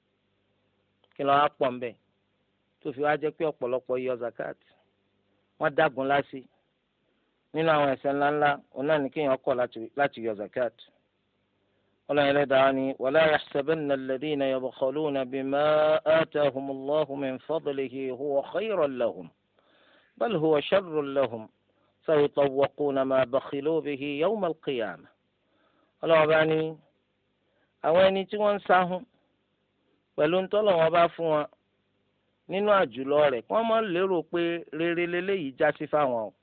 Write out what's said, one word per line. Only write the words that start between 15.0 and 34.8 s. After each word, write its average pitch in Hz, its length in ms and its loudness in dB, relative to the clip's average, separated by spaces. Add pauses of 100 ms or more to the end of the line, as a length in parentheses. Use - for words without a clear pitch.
بما 135 440 -2 (540)
آتاهم 139 500 -2
الله 139 440 -2
من 131 220 -6
فضله 135 720 -6
هو 139 300 -2
خيرا 180 460 -2
لهم، 107 420 -4 (880)
بل 226 180 -2
هو 156 240 2
شر 165 420 0
لهم، 127 480 -2 (580)
سيطوقون 143 920 2
ما 131 220 2
بخلوا 139 580 -2
به 139 220 -8 (180)
يوم 196 240 0
القيامة." 123 600 -6 (960)
Ọlọ́run 156 240 4
bá 156 180 4
ní, 160 320 -2 (1040)
àwọn 165 240 4
ẹni 190 180 0
tí 214 120 -8
wọ́n 208 180 2
ń 196 120 -8
sáhùn 180 360 2 (1120)
pẹ̀lú 156 240 2
ń 185 60 -4
tọ́lọ̀ 208 300 2
wọn 160 140 4
bá 170 160 6
fún 165 180 -8
wọn 151 200 0 (1040)
nínú 196 220 0
àjùlọ 139 460 2 (120)
rẹ̀, 120 120 -2
kí - 120 -14
wọ́n 226 140 0
má 226 140 2
lérò 190 420 -2
pé 170 180 -4 (320)
rere 170 340 -2